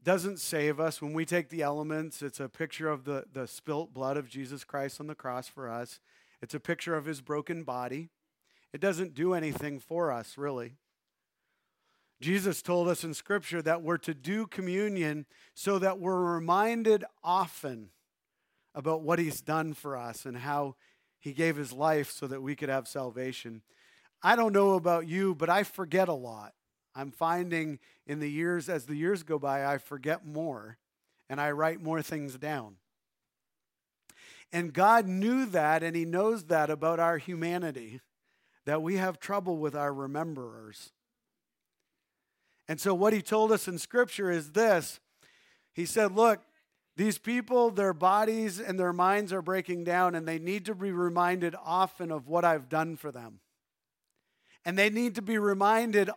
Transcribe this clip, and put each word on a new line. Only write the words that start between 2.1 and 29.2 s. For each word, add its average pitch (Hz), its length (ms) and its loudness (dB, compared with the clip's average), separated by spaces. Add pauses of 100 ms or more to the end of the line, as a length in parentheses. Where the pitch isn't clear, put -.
it's 143 180 -10
a 135 120 -8
picture 160 400 -6
of 135 140 -4
the, 139 280 -6
the 131 140 -8
spilt 156 480 -8
blood 135 240 -2
of 131 100 -8
Jesus 131 340 -12
Christ 139 380 -8
on 147 60 -10
the 151 80 -10
cross 127 340 -8
for 127 220 -12
us. 120 280 -8 (440)
It's - 120 -10
a 147 60 -8
picture 170 340 -4
of 147 120 -2
his 143 160 -6
broken 151 420 -6
body. 127 460 -6 (640)
It 143 80 -12
doesn't 180 320 0
do 170 180 2
anything 151 480 -4
for 165 320 -2
us, 113 240 -8
really. 135 380 -6 (1500)
Jesus 180 400 0
told 175 280 2
us 170 160 0
in 156 100 -6
Scripture 175 480 -4
that 165 200 0
we're 165 160 0
to - 140 -6
do 180 340 -4
communion 180 800 -2 (300)
so 196 240 0
that 190 200 2
we're 180 360 2
reminded 196 720 4 (200)
often 156 640 -2 (840)
about 160 280 -2
what 165 160 2
he's 151 220 -2
done 160 340 -2
for 143 220 -8
us 120 280 -10
and 123 140 -10
how 143 380 -2 (420)
he 147 140 -10
gave 156 240 2
his 135 160 -6
life 147 400 2
so 139 160 -8
that 135 140 -8
we 139 120 -6
could 143 140 -4
have 135 180 -2
salvation. 123 760 -8 (600)
I 202 140 8
don't 220 160 4
know 202 220 8
about 170 340 2
you, 190 260 2
but 160 160 2
I 196 140 4
forget 185 440 0
a 165 60 0
lot. 113 400 -10 (400)
I'm 135 160 -6
finding 165 680 -2 (280)
in 147 140 -4
the 147 100 -4
years, 165 380 -2
as 143 180 -4
the 147 80 -6
years 165 280 0